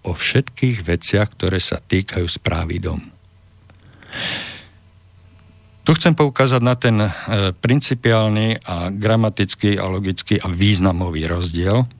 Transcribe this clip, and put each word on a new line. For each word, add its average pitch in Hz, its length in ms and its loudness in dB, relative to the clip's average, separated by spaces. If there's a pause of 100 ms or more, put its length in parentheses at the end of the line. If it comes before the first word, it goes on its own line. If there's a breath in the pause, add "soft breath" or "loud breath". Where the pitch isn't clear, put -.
o 90 80 -4
všetkých 120 720 -2
veciach, 92 480 0
ktoré 95 240 -2
sa - 240 -6
týkajú 92 480 -2
správy 82 480 -4
domu. 87 240 -4 (2750 loud breath)
Tu - 160 2
chcem 165 160 4
poukázať 131 480 2
na 123 160 4
ten, 110 240 2
e, 104 80 0 (400 loud breath)
principiálny 113 1120 0
a 90 320 -6
gramatický 104 800 0
a 95 160 -2
logický 95 480 -2
a - 80 -8
významový 90 800 0
rozdiel, 90 720 0